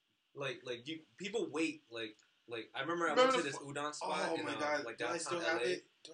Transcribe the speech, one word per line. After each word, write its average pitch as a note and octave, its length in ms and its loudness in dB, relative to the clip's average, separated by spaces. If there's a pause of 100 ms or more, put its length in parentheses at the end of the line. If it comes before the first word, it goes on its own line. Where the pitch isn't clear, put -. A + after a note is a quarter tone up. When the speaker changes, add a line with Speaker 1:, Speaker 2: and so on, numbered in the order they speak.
(360)
Speaker 1:
Like, C3+ 300 -4
like, A#2+ 240 -6
you, D#3+ 100 -6 (180)
people G3 320 -2
wait, D3 400 0
like, A2+ 280 -8 (320)
like, A2+ 260 -6
I C3+ 60 -2
remember E3+ 260 0
I D#3 40 4
Speaker 2:
Remember B3+ 220 8
Speaker 1:
went - 40 4
to E3+ 60 2
Speaker 2:
the C#3+ 60 0
Speaker 1:
this C#3 80 -6
Speaker 2:
fu- C#3 160 -8
Speaker 1:
udon D3 220 -2
spot E3 360 0
Speaker 3:
Oh E3 40 0
Speaker 1:
in, D#3+ 80 -2
Speaker 3:
my D3 120 -2
Speaker 1:
uh, D3 40 -4
Speaker 3:
God. D3 260 2
Speaker 1:
like, A2+ 120 -8
Speaker 3:
Do A#2 80 -2
I - 100 0
Speaker 1:
downtown E3+ 60 -2
Speaker 3:
still F3 180 -2
have E3 220 2
Speaker 1:
L D#3+ 60 2
A. - 20 4
Speaker 3:
it? F3+ 140 0 (200)
Do D#3 100 -16